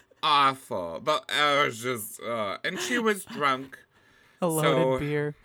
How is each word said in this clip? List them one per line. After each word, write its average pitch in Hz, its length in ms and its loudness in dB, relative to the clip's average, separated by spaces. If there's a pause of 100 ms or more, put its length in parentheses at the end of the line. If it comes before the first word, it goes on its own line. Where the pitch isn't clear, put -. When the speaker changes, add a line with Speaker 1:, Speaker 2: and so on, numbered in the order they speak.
(240)
Speaker 1:
awful. 131 800 2
But 151 260 0
it 143 360 4
was 117 160 -4
just, 120 400 -6
uh, 107 420 -4
and - 160 -4
she 247 200 -2
was 214 260 0
drunk. 135 520 -2 (640)
Speaker 2:
A 185 60 2
loaded 151 340 2 (120)
Speaker 1:
So 131 60 0
Speaker 2:
beer. 147 460 -4